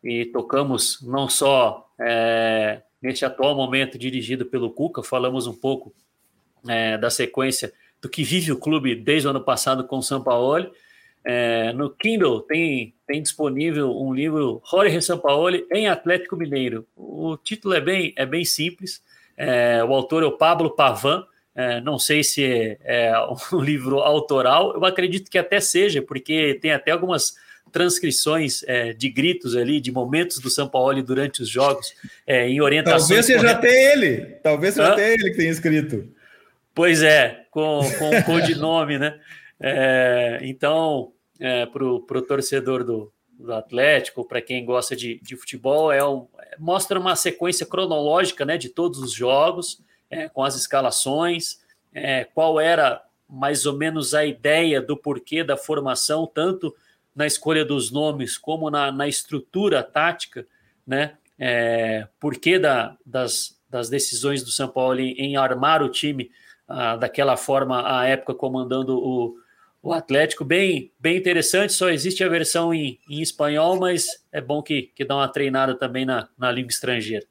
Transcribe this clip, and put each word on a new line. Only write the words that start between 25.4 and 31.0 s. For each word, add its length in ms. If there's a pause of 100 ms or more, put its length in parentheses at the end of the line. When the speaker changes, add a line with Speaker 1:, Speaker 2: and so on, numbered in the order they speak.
Speaker 1:
seja, 400
porque 600
tem 120
até 180
algumas 440 (360)
transcrições, 920
é, 280
de 160
gritos 480
ali, 240
de 140
momentos 460
do 100
Sampaoli 520